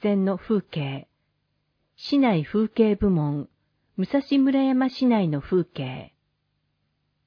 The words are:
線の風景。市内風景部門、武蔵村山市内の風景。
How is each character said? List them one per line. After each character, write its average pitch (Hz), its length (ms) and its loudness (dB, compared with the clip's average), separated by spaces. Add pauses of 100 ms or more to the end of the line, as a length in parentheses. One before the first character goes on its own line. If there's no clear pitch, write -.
線 202 220 2
の 190 120 0
風 202 260 -2
景。 135 460 -8 (880)
市 - 220 -2
内 202 260 2
風 214 240 0
景 214 280 2
部 202 140 2
門、 147 380 0 (500)
武 185 80 -2
蔵 277 160 -2 (160)
村 269 240 2
山 262 260 0
市 262 160 -4
内 220 240 2
の 147 140 -2
風 180 220 0
景。 131 500 -10 (1120)